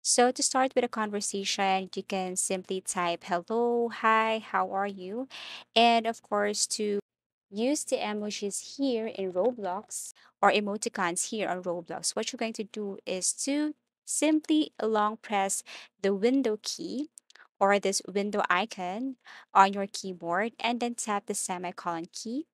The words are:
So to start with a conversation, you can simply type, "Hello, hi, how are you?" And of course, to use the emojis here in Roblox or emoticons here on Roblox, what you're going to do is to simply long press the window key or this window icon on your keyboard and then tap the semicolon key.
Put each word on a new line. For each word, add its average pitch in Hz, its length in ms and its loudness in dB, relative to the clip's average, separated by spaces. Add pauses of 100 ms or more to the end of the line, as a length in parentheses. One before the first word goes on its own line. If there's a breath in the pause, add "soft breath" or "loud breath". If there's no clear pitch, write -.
So 247 300 4
to 277 100 -4
start 269 320 2
with 240 80 4
a 240 60 -2
conversation, 202 1040 -2
you 190 80 -6
can 185 320 -4
simply 190 460 -2
type, 175 440 -2
"Hello, 233 640 0
hi, 220 540 4
how 190 280 0
are 196 160 -2
you?" 202 400 -8 (480 loud breath)
And 233 280 8
of 226 160 -4
course, 208 460 0 (120)
to 208 200 0 (500)
use 240 360 0
the 254 120 0
emojis 208 800 -4
here 240 300 0
in 190 260 -4
Roblox 202 840 -2 (280 soft breath)
or 202 80 8
emoticons 202 800 0
here 202 180 -2
on 180 140 -2
Roblox, 175 540 -4
what 220 160 -4
you're 247 120 -6
going 226 100 -4
to 214 100 -6
do 202 420 -8
is 185 260 -2 (120)
to 294 320 0 (280)
simply 311 680 2 (100)
long 220 340 2
press 196 460 -2 (400 loud breath)
the 196 100 2
window 226 480 2
key - 500 -8 (500 loud breath)
or 202 180 6
this 196 300 2
window 202 420 0
icon 202 640 -2 (400 loud breath)
on 196 180 8
your 196 140 -2
keyboard 185 720 -4
and 233 220 -2
then 240 160 -2
tap 202 300 -4
the 202 80 -4
semicolon 175 760 -6
key. 247 420 -8